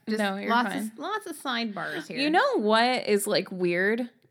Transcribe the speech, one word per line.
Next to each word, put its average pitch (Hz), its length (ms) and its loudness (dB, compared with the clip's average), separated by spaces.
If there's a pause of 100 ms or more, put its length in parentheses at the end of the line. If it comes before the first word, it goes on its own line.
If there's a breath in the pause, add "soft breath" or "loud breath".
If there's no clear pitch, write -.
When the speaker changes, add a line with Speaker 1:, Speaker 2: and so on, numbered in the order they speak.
Speaker 1:
Just 214 120 -2
Speaker 2:
no, 196 160 0
you're 202 120 -6
Speaker 1:
lots 233 220 2
Speaker 2:
fine. 185 80 -4 (160)
Speaker 1:
of, - 40 -20
lots 403 280 -6
of 330 100 -10
sidebars 233 720 -6
here. - 100 -10
Speaker 2:
You 285 120 2
know 466 280 4
what 226 480 2
is, 202 200 2
like, 190 260 0
weird? 185 560 0 (220)